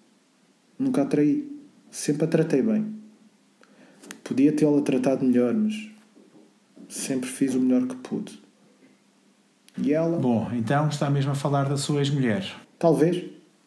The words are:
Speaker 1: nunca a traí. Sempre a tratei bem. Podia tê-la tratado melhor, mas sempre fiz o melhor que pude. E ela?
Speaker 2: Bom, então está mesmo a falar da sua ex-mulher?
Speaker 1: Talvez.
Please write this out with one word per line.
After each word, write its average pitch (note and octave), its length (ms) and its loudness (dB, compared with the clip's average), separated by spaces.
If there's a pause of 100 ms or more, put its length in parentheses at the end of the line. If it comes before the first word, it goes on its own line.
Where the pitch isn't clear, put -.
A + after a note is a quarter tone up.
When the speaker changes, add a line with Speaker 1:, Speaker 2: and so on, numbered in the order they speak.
(800)
Speaker 1:
nunca C3+ 240 0
a - 20 2
traí. D3 420 0 (440)
Sempre D3+ 340 -2
a - 20 -2
tratei D#3 360 2
bem. A2 280 0 (1300)
Podia C3+ 280 2
tê-la D3 300 2
tratado C3+ 420 0
melhor, B2 300 2
mas G#2+ 340 -2 (1000)
sempre B2+ 400 -6
fiz C3 240 0
o C3 60 0
melhor B2+ 280 2
que B2+ 100 -8
pude. - 440 -10 (1400)
E C#3 160 0
ela? E3 240 0
Speaker 2:
Bom, A#2+ 360 0
então C#3 360 0
está D3 180 -2
mesmo C#3 240 0
a C3+ 40 -2
falar C#3 340 0
da C#3+ 80 -2
sua C#3+ 220 -2
ex-mulher? B2+ 520 0 (280)
Speaker 1:
Talvez. E3 440 4 (440)